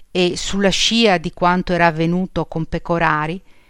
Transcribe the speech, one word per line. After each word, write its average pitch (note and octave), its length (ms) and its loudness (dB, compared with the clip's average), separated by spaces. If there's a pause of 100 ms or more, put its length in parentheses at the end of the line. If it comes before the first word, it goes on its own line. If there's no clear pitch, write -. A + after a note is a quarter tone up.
(100)
e, F3+ 260 0
sulla G3 340 0
scia A3 480 2
di E3+ 140 -6
quanto F3+ 400 0
era E3+ 140 2
avvenuto E3+ 600 0
con D#3+ 200 -6
Pecorari, E3 760 -2 (280)